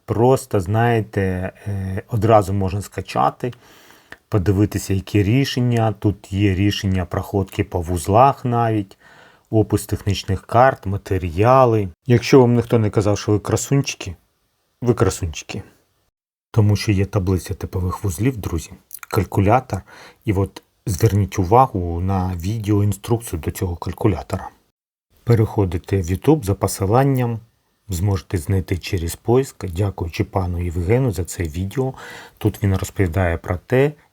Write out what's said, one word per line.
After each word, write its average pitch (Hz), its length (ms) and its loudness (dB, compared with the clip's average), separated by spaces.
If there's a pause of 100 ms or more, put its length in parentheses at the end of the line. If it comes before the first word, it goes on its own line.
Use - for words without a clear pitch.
просто, 120 560 2
знаєте, 98 920 -2 (140)
е, 98 420 -6
одразу 104 440 4
можна 98 300 -2
скачати, 123 680 -4 (800)
подивитися, 98 640 0
які 98 280 0
рішення. 120 760 0
Тут - 340 -4
є 98 220 2
рішення 95 500 0
проходки 95 600 -4
по 90 160 -6
вузлах 98 640 2
навіть, 113 540 -2 (520)
опис 107 360 0
технічних 95 600 -4
карт, 127 400 4
матеріали. 101 1000 2 (180)
Якщо 123 340 6
вам 120 140 6
ніхто 120 240 2
не 107 120 2
казав, 104 280 0
що - 140 -2
ви 104 60 4
красунчики, - 800 -4 (640)
ви 120 140 2
красунчики. - 680 -4 (880)
Тому 104 260 4
що 107 160 -2
є 98 120 2
таблиця 92 500 -2
типових 92 500 -6
вузлів, 107 320 -2
друзі, 87 340 -8 (380)
калькулятор. 104 760 0 (420)
І 107 80 -2
от 95 300 -4 (240)
зверніть 101 520 0
увагу 90 600 2
на 92 360 -2
відеоінструкцію 101 1040 -2
до 82 100 -6
цього 85 260 -4
калькулятора. - 720 -4 (760)
Переходите 98 760 0
в 90 40 -4
YouTube 107 400 2
за 98 100 0
посиланням, 117 840 0 (480)
зможете 95 500 -2
знайти - 400 -2
через 82 380 -6
поиск. 123 500 0
Дякуючи 92 580 -4
пану 90 400 -4
Євгену 92 480 0
за 90 120 -4
це - 180 -8
відео. 98 520 -4 (440)
Тут - 240 -2
він 98 140 2
розповідає 90 600 0
про 87 300 -4
те, 139 260 2 (200)